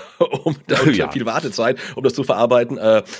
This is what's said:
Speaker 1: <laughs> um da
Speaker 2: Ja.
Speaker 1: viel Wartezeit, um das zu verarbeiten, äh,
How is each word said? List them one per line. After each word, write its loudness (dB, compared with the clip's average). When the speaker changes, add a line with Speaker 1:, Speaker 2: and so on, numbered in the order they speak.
Speaker 1:
<laughs> -20
um -2
da 0
Speaker 2:
Ja. 2
Speaker 1:
viel -4
Wartezeit, -2
um -10
das 0
zu -2
verarbeiten, 2
äh, 4